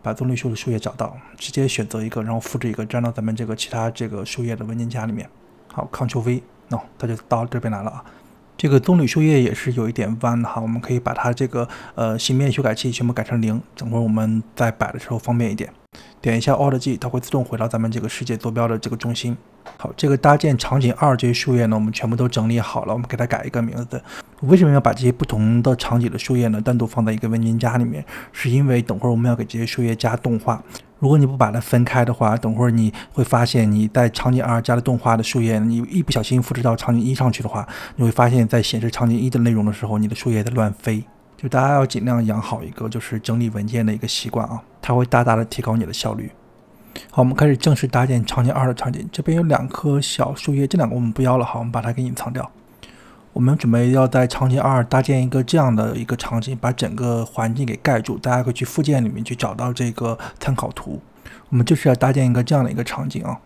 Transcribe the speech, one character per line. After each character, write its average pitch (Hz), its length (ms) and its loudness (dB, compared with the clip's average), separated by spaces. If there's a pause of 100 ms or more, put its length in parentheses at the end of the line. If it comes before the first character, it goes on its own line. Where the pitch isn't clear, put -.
把 110 100 -4
棕 123 140 -4
榈 127 80 0
树 117 160 -4
的 110 60 -6
树 - 160 -4
叶 113 40 0
找 - 180 -4
到， - 220 -8 (220)
直 - 140 -12
接 135 160 0
选 107 180 -2
择 110 160 -6
一 110 60 -6
个， 113 120 -6
然 113 120 -4
后 113 80 -2
复 - 180 -8
制 120 100 -4
一 107 40 -2
个， 110 140 -6
粘 120 140 -2
到 120 120 -2
咱 110 120 -6
们 110 120 -2
这 117 100 -6
个 110 80 -6
其 - 160 -8
他 113 180 -2
这 117 200 -6
个 104 180 -8
树 - 160 -8
叶 117 140 -4
的 - 80 -10
文 113 120 -6
件 117 140 -4
夹 117 160 -6
里 113 60 -4
面。 - 180 -8 (420)
好， 139 200 -8
Ctrl 123 300 -4
V， 123 200 -2 (260)
喏， 113 120 -4 (180)
它 117 80 -6
就 113 80 -4 (140)
到 117 180 0
这 120 140 -6
边 117 100 -4
来 101 140 -4
了 110 80 -6
啊。 - 120 -16 (520)
这 151 120 0
个 135 120 6
棕 180 180 4
榈 143 80 4
树 156 160 2
叶 156 180 6
也 110 140 2
是 127 200 -4
有 113 140 0
一 117 40 -4
点 113 300 -2
弯 120 200 0
的 113 60 -2
哈， 117 120 -6
我 113 60 -4
们 113 140 -2
可 - 120 -6
以 123 60 0
把 - 160 -4
它 123 180 -2
这 127 140 -2
个， 120 220 -4 (260)
呃， 113 240 -2
芯 127 180 0
片 139 140 2
修 143 100 -2
改 113 140 0
器 123 160 -4
全 120 160 -2
部 120 60 0
改 120 100 -4
成 117 180 -2
零， 113 220 0 (140)
等 120 120 -10
会 117 80 -2
儿 117 40 2
我 113 80 0
们 110 340 0 (140)
再 113 160 2
摆 - 180 -4
的 127 80 -10
时 - 120 -14
候 120 60 -2
方 - 220 -2
便 113 140 0
一 - 20 -4
点。 - 180 -8 (480)
点 117 160 0
一 113 40 0
下 139 140 2
Alt 139 240 2
G， 123 180 -2
它 123 120 -8
会 123 120 -2
自 - 100 -14
动 127 140 0
回 117 120 -6
到 113 120 -2
咱 113 120 -2
们 113 100 0
这 117 100 -4
个 110 80 -6
世 - 160 -8
界 117 120 -4
坐 113 140 -6
标 117 160 0
的 113 100 0
这 110 140 -6
个 117 60 -4
中 120 180 -6
心。 120 220 -4 (420)
好， - 180 -10
这 147 120 0
个 139 80 4
搭 147 200 6
建 147 220 2
场 - 220 0
景 123 140 2
二 139 220 2
这 123 120 0
些 120 40 2
树 123 220 0
叶 117 120 4
呢， 110 100 2
我 107 40 0
们 107 120 0
全 - 160 -4
部 117 80 0
都 123 120 2
整 113 200 0
理 117 100 2
好 113 260 -4
了， 101 80 -4
我 117 60 -2
们 120 100 -6
给 123 80 -6
它 120 100 -2
改 110 180 -4
一 - 40 -8
个 120 140 -2
名 113 140 -4 (100)
字。 123 160 -10 (380)
为 147 160 6
什 175 100 6
么 143 60 6
要 139 80 6
把 113 120 2
这 120 80 -6
些 123 120 4
不 143 120 -4
同 110 380 2
的 127 140 4
场 120 240 0
景 120 100 0
的 110 80 -6
树 127 180 -2
叶 120 120 2
呢， 107 120 0
单 120 160 2
独 113 100 2
放 113 180 -2
在 110 80 0
一 110 40 -2
个 110 120 -4
文 113 120 0
件 113 180 2
夹 120 180 0
里 120 80 2
面？ 76 200 -4 (280)
是 - 180 -4
因 139 160 4
为 123 160 4
等 104 160 -4
会 123 100 0
儿 - 20 4
我 113 60 4
们 120 140 2
要 120 60 2
给 123 80 -4
这 113 140 -8
些 117 60 -2
树 120 180 -4
叶 113 120 0
加 113 220 -2
动 120 220 -2
画。 113 240 -2 (360)
如 139 100 2
果 151 80 8
你 143 80 8
不 135 120 0
把 117 140 4
它 117 100 -2
分 120 240 2
开 123 200 2
的 120 80 0
话， 110 240 2
等 113 180 -2
会 120 120 2
儿 120 40 4
你 110 220 2 (200)
会 131 100 0
发 120 220 2
现 113 260 4
你 107 180 4
在 120 220 2
场 - 220 0
景 127 100 2
二 117 180 0
加 120 140 0
了 120 60 2
动 123 180 0
画 117 180 2
的 110 60 0
树 120 180 0
叶， 113 200 2
你 117 160 2 (140)
一 170 120 2
不 - 80 -2
小 113 120 0
心 123 200 2
复 127 100 -4
制 123 100 -2
到 117 120 2
场 117 200 0
景 117 60 4
一 127 140 0
上 127 160 2
去 117 120 -4
的 110 60 -4
话， 104 180 -6 (280)
你 123 100 0
会 113 60 4
发 120 180 4
现 120 180 4
在 117 160 2
显 113 180 -2
示 117 100 -2
场 120 180 0
景 117 80 4
一 123 140 0
的 120 100 0
内 117 100 4
容 107 140 2
的 107 80 2
时 104 140 -6
候， 107 100 -2
你 107 120 2
的 113 60 -4
树 - 160 -4
叶 107 120 2
在 117 80 -4
乱 110 220 0
飞。 110 320 -4 (320)
就 143 140 -10
大 131 100 2
家 139 140 4
要 135 100 4
尽 - 180 -4
量 120 220 2
养 110 160 0
好 - 220 -6
一 78 80 -12
个 113 180 -8
就 113 100 -6
是 110 220 -6
整 117 180 -2
理 117 120 0
文 104 160 -4
件 113 180 0
的 107 80 2
一 107 60 -4
个 110 100 -6
习 - 220 -6
惯 113 160 -2
啊， 113 120 -8 (220)
它 123 140 0
会 123 100 4
大 120 180 4
大 117 140 4
的 113 80 0
提 - 160 -8
高 113 160 0
你 113 80 0
的 - 80 -8
效 107 220 -6
率。 110 160 -10 (800)
好， - 100 0
我 123 40 8
们 131 100 2
开 151 120 4
始 143 80 6
正 143 220 2
式 135 100 -2
搭 127 200 2
建 123 180 2
场 - 180 0
景 127 80 4
二 131 160 0
的 127 60 2
场 - 180 -4
景。 - 220 -6
这 151 100 -6
边 165 140 2
有 170 60 2
两 139 260 2
棵 143 320 0
小 135 340 -2
树 143 200 -2
叶， 139 120 2
这 175 120 0
两 127 100 2
个 113 60 -4
我 123 60 -2
们 113 120 0
不 131 80 -4
要 127 160 4
了 120 80 2
哈， 123 140 -6
我 120 40 -6
们 120 80 -4
把 120 120 -2
它 117 100 -2
给 127 100 -4
隐 123 120 -4
藏 120 180 -8
掉。 123 180 -8 (840)
我 - 40 -2
们 127 200 4
准 120 120 2
备 120 200 4
要 131 180 6
在 127 180 4
场 131 220 0
景 127 100 2
二 131 240 2
搭 127 200 2
建 131 200 2
一 127 60 0
个 131 160 0
这 165 140 2
样 127 180 4
的 110 180 0
一 117 120 -6
个 123 100 -2
场 117 240 -4
景， 131 180 -6
把 131 140 -2
整 - 240 -4
个 120 300 -2
环 117 280 -4
境 135 120 -2
给 110 100 -4
盖 123 240 2
住。 110 160 -6
大 123 180 -2
家 127 80 0
可 123 60 -2
以 120 60 -2
去 127 100 -4
附 - 180 -2
件 139 220 2
里 107 60 0
面 110 120 -8
去 120 140 -6
找 - 160 -4
到 123 180 -4
这 120 220 -2
个 117 260 -4 (220)
参 135 140 0
考 - 180 -4
图。 - 300 -12 (480)
我 131 60 2
们 120 100 4
就 160 100 4
是 - 100 -2
要 127 80 6
搭 131 160 2
建 135 160 2
一 123 60 4
个 123 100 2
这 135 120 0
样 135 100 4
的 - 80 -2
一 - 20 -4
个 120 80 -4
场 - 240 -6
景 - 160 -6
啊。 - 240 -8